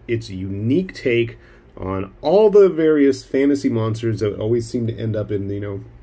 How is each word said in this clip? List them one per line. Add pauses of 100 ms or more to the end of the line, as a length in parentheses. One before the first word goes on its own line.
its
unique
take (380)
on
all
the
various
fantasy
monsters
that
always
seem
to
end
up
in,
you
know (200)